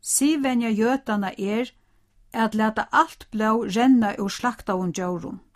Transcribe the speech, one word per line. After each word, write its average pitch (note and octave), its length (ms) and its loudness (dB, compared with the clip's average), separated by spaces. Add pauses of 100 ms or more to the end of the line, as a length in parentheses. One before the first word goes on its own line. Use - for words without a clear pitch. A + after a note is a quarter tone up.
Sivenja C4 720 0
jøtana G#3+ 640 0
er G#3+ 360 -2 (600)
at A3+ 220 -2
lata A3 340 0
alt - 440 0
blóð G#3+ 440 0
renna A#3 400 4
úr G3 160 -4
slaktaðum F#3 640 -4
djórum. F3+ 460 -6 (140)